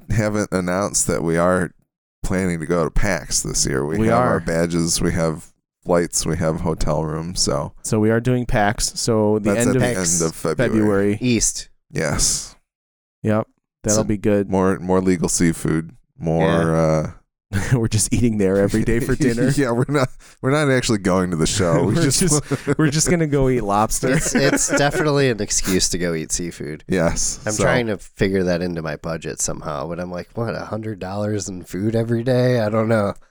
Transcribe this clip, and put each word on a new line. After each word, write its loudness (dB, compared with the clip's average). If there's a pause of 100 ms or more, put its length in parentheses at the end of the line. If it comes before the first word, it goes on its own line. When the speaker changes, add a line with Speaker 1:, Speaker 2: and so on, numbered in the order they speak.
Speaker 1:
haven't 0
announced 0
that 0
we 0
are 2 (520)
planning 0
to -8
go 0
to -2
pax 0
this -2
year. 0
We -4
Speaker 2:
We 2
Speaker 1:
have 4
Speaker 2:
are. 2
Speaker 1:
our 0
badges, 0
we 0
have -4 (320)
flights, 0
we -2
have -2
hotel -2
rooms. -6
So -2 (100)
Speaker 2:
So 0
we 2
are 2
doing 0
pax. 0
So 2
the 0
Speaker 1:
that's 0
Speaker 2:
end 2
Speaker 1:
at 2
Speaker 2:
of 2
Speaker 1:
the 2
Speaker 3:
pax. -2
Speaker 1:
end 0
of -8
February. -2
Speaker 2:
February. 2
Speaker 3:
East. -2 (220)
Speaker 1:
Yes. -2 (680)
Speaker 2:
Yep. 0 (360)
That'll 2
Speaker 1:
So 2
Speaker 2:
be -2
good. 2
Speaker 1:
more, 2
more 2
legal 2
seafood, 0 (220)
more, 0
Speaker 3:
Yeah. 2
Speaker 1:
uh, 2 (380)
Speaker 2:
<laughs> -2
We're 2
just -2
eating 2
there 2
every 2
day 2
for 0
Speaker 1:
<laughs> -
Speaker 2:
dinner. 2
Speaker 1:
Yeah, 2
we're 0
not, 0 (320)
we're 0
not 2
actually 2
going 2
to 0
the 2
show. 2
We 2
Speaker 2:
<laughs> -
We're 2
Speaker 1:
just 2
Speaker 2:
just, 0
we're 2
just 0
gonna 2
go 2
eat 2
lobster. 0
Speaker 3:
It's, 0
it's 2 (100)
definitely 2
an -2
excuse 0
to -4
go -2
eat -6
seafood. -8
Speaker 1:
Yes, 0
Speaker 3:
I'm -2
Speaker 1:
so 0
Speaker 3:
trying 2
to -2
figure 0
that 0
into -4
my -6
budget -8
somehow, -6
but -10
I'm -8
like, -10
"What, -4
a -10
hundred -8
dollars -4
in -10
food -4
every 0
day? 2
I 0
don't 0
know." 2 (180)